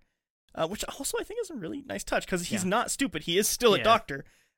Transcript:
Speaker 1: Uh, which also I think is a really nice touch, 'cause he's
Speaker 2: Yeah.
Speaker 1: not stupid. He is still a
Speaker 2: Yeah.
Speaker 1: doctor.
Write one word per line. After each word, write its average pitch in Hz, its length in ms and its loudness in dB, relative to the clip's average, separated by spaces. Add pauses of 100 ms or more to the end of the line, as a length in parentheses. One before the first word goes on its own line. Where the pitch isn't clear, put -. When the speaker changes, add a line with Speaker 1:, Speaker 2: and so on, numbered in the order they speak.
(560)
Speaker 1:
Uh, 165 120 0
which 202 160 -6 (140)
also 277 220 -4
I 392 40 -4
think 427 180 -8
is 403 100 -8
a 330 40 -10
really 214 280 -8
nice 196 200 -8
touch, - 220 0
'cause 175 220 -2
he's 196 160 -2
Speaker 2:
Yeah. 185 60 0
Speaker 1:
not 220 200 2
stupid. 175 340 -2
He 170 140 0
is 214 100 4
still 226 280 6
a - 20 2
Speaker 2:
Yeah. 123 60 0
Speaker 1:
doctor. 135 420 2 (320)